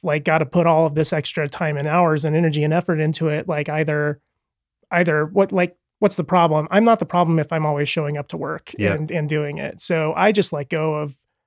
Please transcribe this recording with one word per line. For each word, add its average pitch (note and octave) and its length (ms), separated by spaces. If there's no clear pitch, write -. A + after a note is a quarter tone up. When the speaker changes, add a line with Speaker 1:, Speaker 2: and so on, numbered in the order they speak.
Speaker 1:
like, D3+ 200
gotta D#3+ 220
put E3+ 220
all D#3+ 180
of D3 100
this D#3 180
extra D3+ 340
time D3+ 300
and C#3+ 100
hours D#3 380
and D3+ 100
energy D#3 280
and D#3 100
effort E3+ 260
into D#3 280
it, D3+ 200
like, D3+ 220
either, D3+ 500
either E3 340
what, G3 260
like, F3+ 260
what's G3+ 160
the F3 80
problem? D#3+ 480
I'm G3+ 140
not A3+ 140
the - 60
problem E3+ 340
if D3 140
I'm D#3 120
always D3 240
showing D3 280
up C#3+ 120
to - 80
work D3 400
Speaker 2:
Yeah. G3+ 160
Speaker 1:
and, D#3 180
and D3+ 180
doing D3+ 280
it. - 240
So D#3+ 340
I G3+ 160
just G3 220
let C#3+ 160
go D#3 260
of, D3+ 200